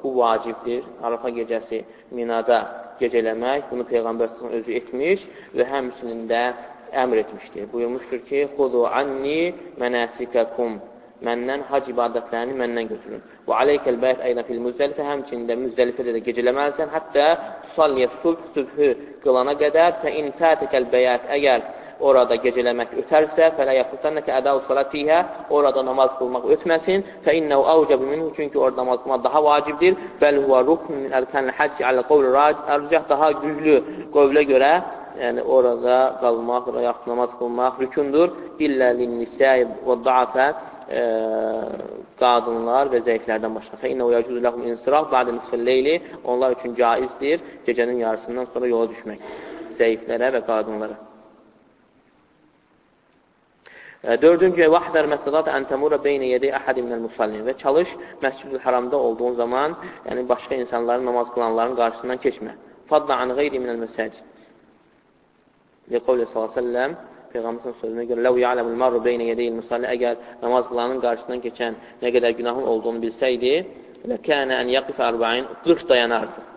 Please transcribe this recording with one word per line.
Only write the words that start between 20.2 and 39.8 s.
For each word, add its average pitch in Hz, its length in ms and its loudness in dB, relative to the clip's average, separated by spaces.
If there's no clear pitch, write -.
fətəkəl 156 600 2
bəyət", 127 380 4
əgər 139 320 4
orada 127 360 6
gecələmək 120 540 0
ötərsə, 156 420 4
"fələ 135 260 2
yaxutannəkə 151 500 -4
ədəu 135 260 0
salat 135 240 0
fiyhə", 156 340 2
orada 139 340 4
namaz 131 260 4
qılmaq 123 240 -2
ötməsin. 165 600 2
"Fə 156 140 4
innəhu 143 240 2
avcəbu 143 420 4
minhu", 151 300 -4
çünki 147 240 -4
orada 127 180 2
namaz 127 220 0
qılmaq 131 240 -2
daha 139 200 2
vacibdir. 151 520 4
"Bəl 147 160 6
huvə 131 200 6
ruknun 160 340 0
min 135 120 -6
ərkanil 131 400 0
həcc 147 280 0
alə 127 240 2
qovli 143 300 6
racih", 147 760 2
daha 151 220 4
güclü 147 520 2
qovlə 143 320 6
görə, 139 380 4
yəni 120 200 -2
orada 123 800 4
qalmaq, 120 460 0
orada 123 140 -4
yaxud 120 260 -2
namaz 120 220 -2
qılmaq 123 400 -2
rükundur. 143 480 2
"İllə 131 380 2
lin 120 220 -2
nisəi 127 480 2